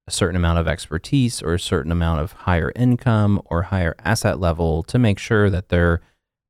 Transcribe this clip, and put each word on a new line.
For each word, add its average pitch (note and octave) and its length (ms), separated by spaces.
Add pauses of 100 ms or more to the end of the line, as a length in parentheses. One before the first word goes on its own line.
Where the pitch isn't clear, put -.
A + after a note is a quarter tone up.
a - 40
certain F#2 240
amount E2+ 220
of E2 100
expertise A#2 760
or E2 100
a F2+ 60
certain D#2+ 320
amount E2 300
of F2+ 100
higher E2 440
income A2+ 720
or E2+ 180
higher F2+ 360
asset F#2+ 400
level E2 440
to - 140
make A2 220
sure G#2 320
that F2 180
they're F2 320 (480)